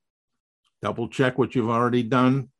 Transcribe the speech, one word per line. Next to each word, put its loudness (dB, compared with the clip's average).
Double -4
check 0
what 0
you've 0
already 0
done. 0